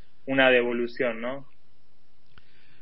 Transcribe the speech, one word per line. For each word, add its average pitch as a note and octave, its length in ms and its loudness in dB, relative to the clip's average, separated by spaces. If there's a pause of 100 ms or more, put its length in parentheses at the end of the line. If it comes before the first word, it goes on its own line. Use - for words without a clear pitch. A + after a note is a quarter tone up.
(260)
una C3+ 240 6
devolución, A#2+ 720 2
¿no? C3+ 260 -6 (1300)